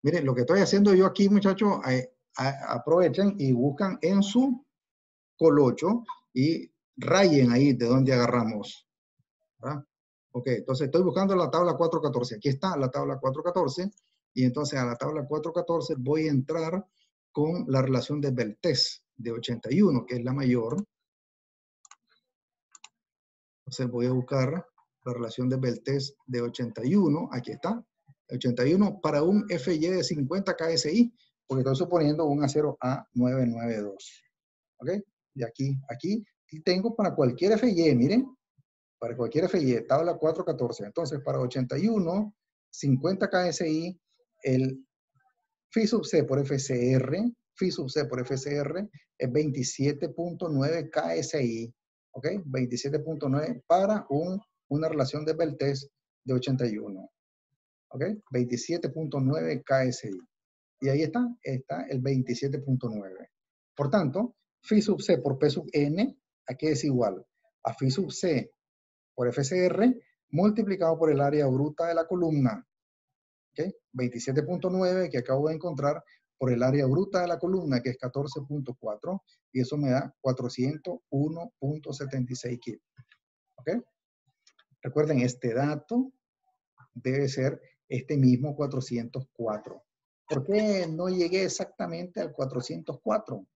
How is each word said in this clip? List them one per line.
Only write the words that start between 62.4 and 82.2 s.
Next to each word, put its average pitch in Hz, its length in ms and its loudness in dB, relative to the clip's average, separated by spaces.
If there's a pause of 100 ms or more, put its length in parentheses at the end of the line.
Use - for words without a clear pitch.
punto 127 300 -2
nueve. 98 420 -12 (440)
Por 139 140 -2
tanto, 185 480 0 (240)
phi 214 200 4
sub 185 200 0
C 175 160 4
por 139 200 -2
P 147 120 4
sub 160 240 -4
N, 151 440 0 (300)
aquí 131 200 -4
es 147 180 0
igual 117 400 0 (380)
a 113 100 -2
phi 131 180 0
sub 156 200 -2
C 147 400 -2 (600)
por 123 160 0
F 139 140 -2
C 180 220 2
R 214 360 4 (300)
multiplicado 185 640 2
por 160 140 4
el 139 100 4
área 143 260 4
bruta 151 400 0
de 170 80 0
la 165 120 2
columna. 151 580 0 (840)
¿Ok? 180 220 -6 (200)
Veintisiete 127 500 -2
punto 180 260 -2
nueve 185 400 0
que 135 100 -2
acabo 135 280 0
de 160 80 -2
encontrar 151 480 -4 (340)
por 127 140 0
el 120 120 2
área 135 220 2
bruta 180 360 0
de 175 60 -2
la 170 120 -2
columna, 170 420 0
que 123 100 -4
es 123 60 -8
catorce 143 440 -6
punto 135 360 -8
cuatro, 143 460 -8 (300)
y 127 80 0
eso 135 160 -2
me 139 140 0
da 131 280 0
cuatrocientos 131 800 -4 (140)
uno 165 460 -4
punto 147 360 -6
setenta 131 400 -6